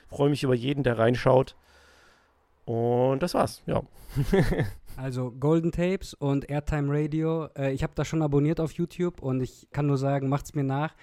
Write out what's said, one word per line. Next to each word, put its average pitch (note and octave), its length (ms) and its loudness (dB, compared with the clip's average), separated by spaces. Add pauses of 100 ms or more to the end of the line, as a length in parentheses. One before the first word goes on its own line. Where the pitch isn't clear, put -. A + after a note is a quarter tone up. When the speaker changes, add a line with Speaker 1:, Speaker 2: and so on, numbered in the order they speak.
Speaker 1:
Freue C#3+ 220 0
mich D3 140 0
über B2+ 120 2
jeden, C3+ 280 -2
der A#2+ 140 0
reinschaut. B2+ 580 4 (1080)
Und A#2+ 580 0
das F3 140 -2
war's, - 320 0
ja. - 160 -2 (480)
<laughs> C#3 520 2 (140)
Speaker 2:
Also B2+ 340 -4
Golden D#3+ 400 2
Tapes F3+ 420 -2
und C#3 360 -2
Airtime C#3+ 440 -2
Radio. D#3 540 -2 (100)
Äh, C3+ 160 0
ich C#3 100 -4
hab - 120 -4
das D3+ 120 -2
schon D#3+ 140 0
abonniert D3 380 2
auf D#3+ 120 -2
YouTube F3 500 -4
und C3 200 -2
ich - 300 -10
kann D3 160 0
nur C#3+ 100 2
sagen, C3+ 320 0
macht's C#3 260 -4
mir C#3+ 80 0
nach. C#3 400 -2